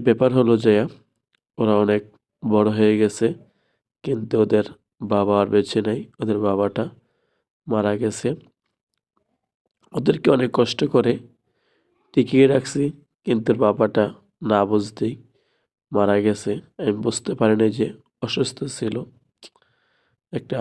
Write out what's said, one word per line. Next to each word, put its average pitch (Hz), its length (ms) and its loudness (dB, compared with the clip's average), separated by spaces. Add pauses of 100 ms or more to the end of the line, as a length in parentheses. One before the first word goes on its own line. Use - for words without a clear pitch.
ব্যাপার 123 260 4
হলো 120 240 4
যে 110 160 4 (840)
ওরা 110 160 2 (100)
অনেক 104 180 0 (420)
বড় 107 340 2
হয়ে 107 200 4
গেছে, 107 300 0 (760)
কিন্তু 113 400 -6
ওদের 104 220 0 (480)
বাবা 101 260 2
আর 101 140 0
বেঁচে 101 280 0
নেই, 107 200 -4 (180)
ওদের 107 200 -2
বাবাটা 101 460 -2 (840)
মারা 104 300 0
গেছে। 113 320 -4 (1600)
ওদেরকে 160 420 -2
অনেক 127 180 0
কষ্ট - 320 0
করে 120 280 2 (1000)
টিকিয়ে 131 340 4
রাখছি, 135 360 0 (420)
কিন্তু 113 260 -2
ওর 110 60 0
বাবাটা 107 480 0 (440)
না 104 160 2
বুঝতেই 107 480 -4 (800)
মারা 101 240 2 (100)
গেছে। 104 260 -2 (260)
আমি 135 160 0 (100)
বুঝতে - 320 -4
পারিনি 110 320 2 (100)
যে 110 100 -2 (340)
অসুস্থ - 360 -4 (200)
ছিল, 110 180 -6 (1400)
একটা 139 280 -8